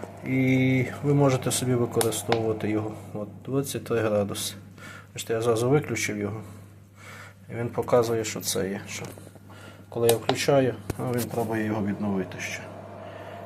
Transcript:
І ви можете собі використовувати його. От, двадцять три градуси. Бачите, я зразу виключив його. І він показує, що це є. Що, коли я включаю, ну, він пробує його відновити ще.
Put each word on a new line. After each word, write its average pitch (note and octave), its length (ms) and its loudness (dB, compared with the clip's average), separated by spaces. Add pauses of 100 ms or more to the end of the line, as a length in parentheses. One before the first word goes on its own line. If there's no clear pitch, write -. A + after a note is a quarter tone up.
(280)
І C3 580 4 (180)
ви C#3+ 100 4
можете C3+ 380 6
собі B2+ 240 2
використовувати A2+ 920 2
його. G#2+ 220 -2 (220)
От, G#2+ 160 -8 (160)
двадцять C3+ 380 -4
три A#2 160 0
градуси. G#2 560 0 (580)
Бачите, - 200 -4
я A2+ 80 0
зразу A#2 280 4
виключив A#2 480 2
його. G#2 240 -4 (1080)
І A#2 40 -8
він A#2+ 140 -2
показує, A#2 540 4
що - 180 -4
це F#2+ 280 -2
є. G2+ 180 -4
Що, - 180 -10 (840)
коли A#2 180 2
я A2+ 80 8
включаю, B2+ 600 2 (220)
ну, B2+ 140 -2
він A#2+ 180 0
пробує A2 360 0
його G#2+ 200 0
відновити G2 540 -2
ще. - 220 -8 (840)